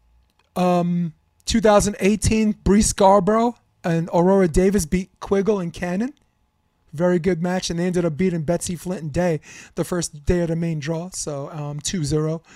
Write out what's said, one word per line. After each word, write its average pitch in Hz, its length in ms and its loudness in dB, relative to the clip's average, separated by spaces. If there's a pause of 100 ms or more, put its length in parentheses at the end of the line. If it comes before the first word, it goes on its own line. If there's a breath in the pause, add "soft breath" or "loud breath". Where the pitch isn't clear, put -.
(560)
um, 175 560 0 (320)
two - 160 0
thousand 208 400 4
eighteen, 214 640 2
Bree 202 180 6
Scarborough 208 760 4 (280)
and 165 280 -2
Aurora 185 360 4
Davis 185 360 2
beat 180 260 -4 (100)
Quiggle 196 400 0
and 175 120 -6
Cannon. 190 400 -6 (800)
Very 180 280 0
good 170 200 0
match, 180 300 -4
and 170 80 -6
they 175 80 -2
ended 180 180 0
up 160 120 -2
beating 170 260 -2
Betsy 170 320 -4
Flint 175 280 -8
and 156 100 -8
Day 165 280 0 (360 loud breath)
the 170 80 -4
first 160 400 -6
day 180 160 0
of 170 80 0
the 165 80 -2
main 165 240 -4
draw, 165 300 -6
so, 143 420 -10
um, 147 260 -10
two 156 260 -4
zero. 156 380 -2 (140 loud breath)